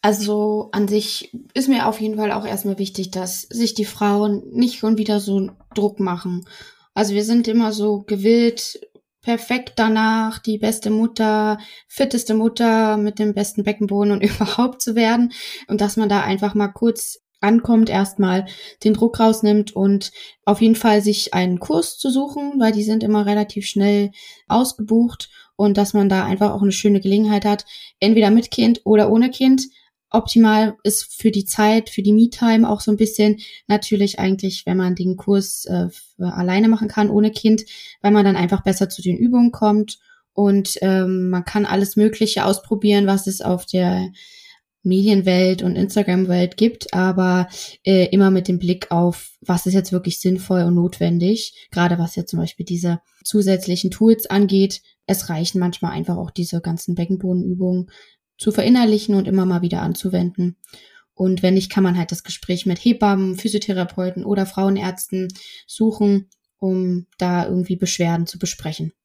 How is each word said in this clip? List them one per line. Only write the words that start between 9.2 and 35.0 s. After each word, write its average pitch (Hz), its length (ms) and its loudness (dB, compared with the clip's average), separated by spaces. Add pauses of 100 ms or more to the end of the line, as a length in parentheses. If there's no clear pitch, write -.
perfekt 233 560 -4
danach, 220 600 0
die 220 180 -6
beste 214 320 -4
Mutter, 214 720 0 (280)
fitteste 247 460 -4
Mutter 220 640 2
mit 208 220 -2
dem 214 160 0
besten 202 280 -4
Beckenboden 208 500 0
und 196 100 0
<laughs> - 20 -2
überhaupt 233 560 -2
zu 226 140 -4
werden. 233 380 2 (360)
Und 208 140 0
dass 202 160 0
man 220 100 0
da 196 140 2
einfach 196 320 -2
mal 202 140 0
kurz - 500 -2 (240)
ankommt, 226 480 4
erstmal 190 560 0 (380)
den 214 100 4
Druck 233 260 0
rausnimmt 214 560 2
und 196 360 0 (320)
auf 208 180 2
jeden 226 140 6
Fall 214 260 2
sich 208 320 -2
einen 180 240 0
Kurs - 400 -4
zu 269 120 -2
suchen, 285 480 -4
weil 220 140 4
die 208 100 -2
sind 220 200 0
immer 208 240 2
relativ 208 400 -2
schnell 202 460 0 (360)
ausgebucht 233 840 -2 (260)
und 202 200 2
dass 202 160 0
man 202 160 2
da 190 160 2
einfach 202 280 0
auch 196 100 -4
eine 202 100 2
schöne 202 280 2
Gelegenheit 202 440 0
hat, 208 220 -2 (320)
entweder 214 320 4
mit 233 200 4
Kind 233 340 2
oder 208 260 4
ohne 233 200 4
Kind. 262 380 2 (420)
Optimal 220 720 4
ist - 320 -4
für - 160 0
die 202 140 -2
Zeit, 220 440 2
für - 140 -6
die 208 100 4
Me-Time 226 560 4
auch 208 120 -2
so - 100 -4
ein 208 60 2
bisschen 214 420 2 (300)
natürlich 208 500 0
eigentlich, 190 480 -4
wenn 180 100 -2
man 185 200 -2
den 185 200 -4